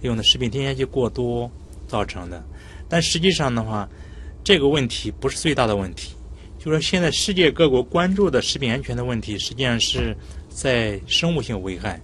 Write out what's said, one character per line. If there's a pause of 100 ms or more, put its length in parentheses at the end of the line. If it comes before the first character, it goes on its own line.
用
的
食
品
添
加
剂
过
多 (380)
造
成
的。 (460)
但
实
际
上
的
话， (560)
这
个
问
题
不
是
最
大
的
问
题， (460)
就
是
说
现
在
世
界
各
国
关
注
的
食
品
安
全
的
问
题，
实
际
上
是 (360)
在
生
物
性
危
害。